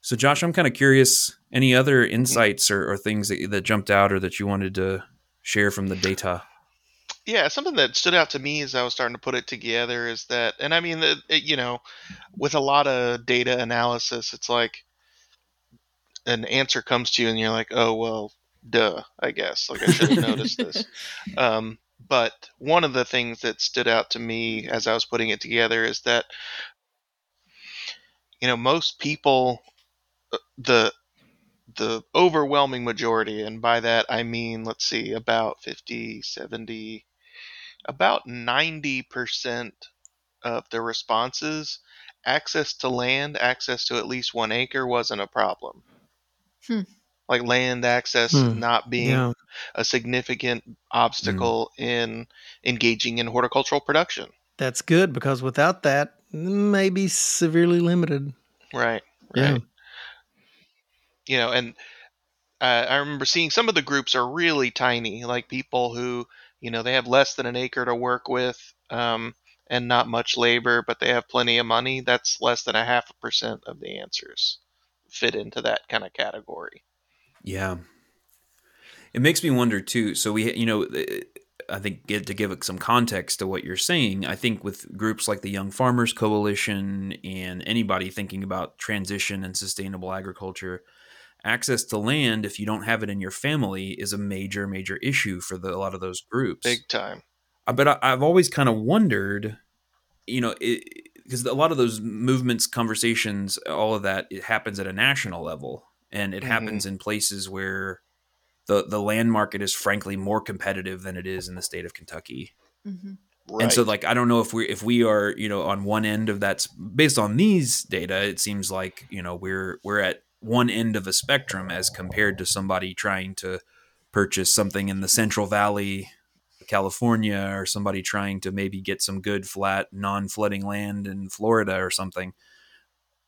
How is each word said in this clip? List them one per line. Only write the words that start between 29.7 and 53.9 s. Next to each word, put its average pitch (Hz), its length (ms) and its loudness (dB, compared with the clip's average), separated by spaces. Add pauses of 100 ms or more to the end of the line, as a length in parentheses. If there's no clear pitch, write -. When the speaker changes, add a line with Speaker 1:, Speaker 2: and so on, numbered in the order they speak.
Speaker 2:
uh, - 40 -4 (200)
the, 117 360 4 (840)
the 113 260 -2 (120)
overwhelming 143 680 4
majority, 110 580 0
and 110 180 -8
by 117 200 4
that 113 280 4
I 117 140 0
mean, 117 420 -4
let's 113 200 -6
see, 110 280 -4
about 113 500 0
fifty, 117 600 -10
seventy, 110 840 -12 (800)
about - 420 0
ninety 131 760 -2
percent 120 720 -6 (720)
of 120 280 -4
the 113 100 -4
responses, 127 1000 -2 (460)
access 147 540 -2
to 131 100 -2
land, 131 480 -2
access 123 480 -4
to 123 120 -2
at 110 100 -4
least 123 280 -6
one 113 180 -2
acre 127 340 -2
wasn't 120 340 -2
a 98 60 -6
problem. - 560 -4 (840)
Speaker 3:
Hmm. 226 140 -2 (480)
Speaker 2:
Like, 120 140 2
land 123 400 0
access 123 600 4
Speaker 4:
Hmm. 117 80 2
Speaker 2:
not 117 360 0
being 123 380 2
Speaker 4:
Yeah. 120 60 -2 (420)
Speaker 2:
a 143 80 -2
significant 123 840 -2
Speaker 1:
Mm. - 120 -20 (140)
Speaker 2:
obstacle 113 840 0
in 117 500 -4 (360)
engaging 117 540 0
in 117 100 -2
horticultural 123 540 0
production. - 500 0 (260)